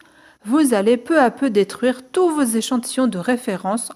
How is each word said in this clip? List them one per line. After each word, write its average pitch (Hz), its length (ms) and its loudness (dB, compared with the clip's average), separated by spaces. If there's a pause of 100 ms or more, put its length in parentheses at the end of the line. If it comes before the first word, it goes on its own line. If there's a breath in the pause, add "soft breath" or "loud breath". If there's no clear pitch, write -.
(440 soft breath)
vous 254 300 2
allez 214 220 4
peu 311 240 0
à 233 120 4
peu - 180 -2
détruire 214 600 -2
tous 370 180 2
vos 302 140 0
échantillons 233 640 -2
de 190 100 -2
référence 220 760 -4